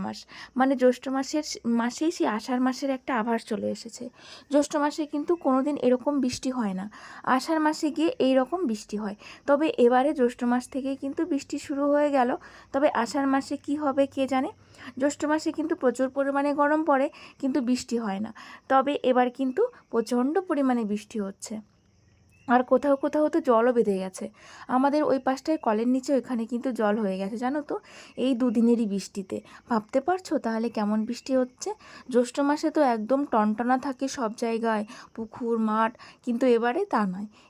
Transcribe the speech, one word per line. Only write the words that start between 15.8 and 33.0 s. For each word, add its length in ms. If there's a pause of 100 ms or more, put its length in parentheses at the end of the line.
প্রচুর 240 (100)
পরিমাণে 340 (100)
গরম 280
পড়ে, 180 (340)
কিন্তু 180 (100)
বৃষ্টি 260 (100)
হয় 200
না। 60 (400)
তবে 220 (160)
এবার 180 (100)
কিন্তু 240 (300)
প্রচণ্ড 420 (160)
পরিমাণে 420
বৃষ্টি 360
হচ্ছে, 280 (920)
আর 140 (100)
কোথাও 320
কোথাও 300
তো 60 (100)
জলও 280
বেঁধে 260
গেছে। 220 (500)
আমাদের 260 (100)
ওই 160
পাশটায় 380
কলের 300
নিচে 220
ওইখানে 340
কিন্তু 180 (100)
জল 240
হয়ে 180
গেছে 220
জানো 160 (100)
তো, 60 (500)
এই 60 (100)
দুদিনেরই 520
বৃষ্টিতে। 440 (320)
ভাবতে 380
পারছো 260 (120)
তাহলে 220 (100)
কেমন 220 (100)
বৃষ্টি 320
হচ্ছে? 280 (420)
জ্যৈষ্ঠ 240 (140)
মাসে 280
তো 40 (140)
একদম 240 (120)